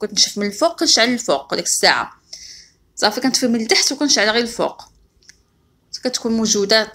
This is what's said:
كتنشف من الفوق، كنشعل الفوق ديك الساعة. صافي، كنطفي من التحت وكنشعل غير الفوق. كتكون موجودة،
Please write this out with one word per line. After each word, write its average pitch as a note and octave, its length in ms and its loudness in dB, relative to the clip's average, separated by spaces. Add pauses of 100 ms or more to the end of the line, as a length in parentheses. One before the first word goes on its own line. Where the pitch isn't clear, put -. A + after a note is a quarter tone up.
كتنشف G#3 380 0
من G3+ 80 -2
الفوق، D#4 340 -2
كنشعل A#3+ 280 4
الفوق F3+ 460 -2
ديك F3 120 -4
الساعة. C3+ 460 2 (840)
صافي، G#3+ 240 -2
كنطفي C4 260 0
من A#3 140 0
التحت - 320 0
وكنشعل B3+ 380 2
غير A#3 120 2
الفوق. F3+ 400 -4 (1200)
كتكون B3 280 -2
موجودة، G#3+ 640 2